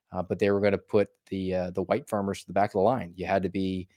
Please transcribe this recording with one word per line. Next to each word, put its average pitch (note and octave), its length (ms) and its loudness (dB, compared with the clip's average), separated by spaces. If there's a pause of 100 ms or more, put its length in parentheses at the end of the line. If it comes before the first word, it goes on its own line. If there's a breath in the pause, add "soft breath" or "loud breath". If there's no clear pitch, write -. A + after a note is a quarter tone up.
(120)
uh, F#2 100 -4
but F2+ 160 -4
they G2+ 120 4
were G2+ 100 2
gonna G2 180 4
put G2+ 300 2 (220)
the, F#2+ 240 -4
uh, F2+ 180 -2
the F#2 100 -2
white - 260 -2
farmers G2 320 -4
to - 60 -18
the F2+ 60 -14
back G2 180 2
of G#2 80 -2
the - 20 4
line. G#2 360 2
You F2+ 100 -8
had F#2+ 160 2
to F#2+ 60 0
be F#2+ 480 -4